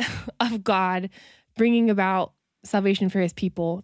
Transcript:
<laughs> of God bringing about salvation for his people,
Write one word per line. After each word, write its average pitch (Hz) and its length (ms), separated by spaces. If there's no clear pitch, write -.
<laughs> - 200
of 226 240
God 190 480
bringing 233 360
about 190 420
salvation 196 460
for 196 120
his 170 120
people, 175 500